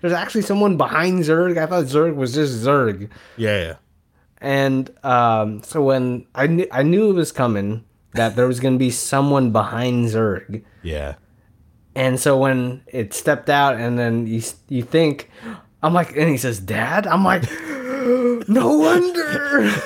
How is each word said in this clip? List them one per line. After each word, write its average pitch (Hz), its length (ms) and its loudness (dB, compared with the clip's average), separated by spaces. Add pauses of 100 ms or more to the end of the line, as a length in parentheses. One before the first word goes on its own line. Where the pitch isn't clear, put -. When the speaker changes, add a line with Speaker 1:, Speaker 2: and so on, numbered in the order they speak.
Speaker 1:
There's 175 120 0
actually 196 300 -2
someone 202 340 2
behind 170 460 0
Zurg? 170 340 2
I 156 80 0
thought 175 200 0
Zurg 151 300 2
was 131 200 -4
just 135 280 -2
Zurg." 117 460 0 (280)
Speaker 2:
Yeah, 104 260 0
yeah. 82 120 -8 (640)
Speaker 1:
And, 139 500 0 (140)
um, 113 600 0
so - 200 -4
when 127 420 0 (100)
I 131 120 0
kn-, 170 240 0
I 131 120 0
knew 196 260 4
it 196 40 4
was 170 180 0
coming, 110 520 -2 (300)
that 113 220 -2
there 123 120 4
was 123 120 -2
gonna 127 180 2
be 127 140 2
someone 139 600 2
behind 117 580 0
Zurg. 107 540 -2 (200)
Speaker 2:
Yeah. 73 320 -6 (800)
Speaker 1:
And 131 240 0
so 139 180 2
when 127 500 0
it 117 260 -6
stepped 147 360 -2
out 143 300 2
and 120 200 -2
then 117 280 0
you 113 120 -4
s-, - 160 -8 (140)
you 127 140 -4
think, 151 460 0 (540)
I'm 156 100 2
like, 175 220 0
and 160 140 2
he 135 80 2
says, 117 220 -4
"Dad?" 110 480 -2
I'm 180 160 2
like, 185 200 2
<gasps> 254 1040 -2
"No 262 300 4
wonder." 302 960 2
<laughs> 143 100 -4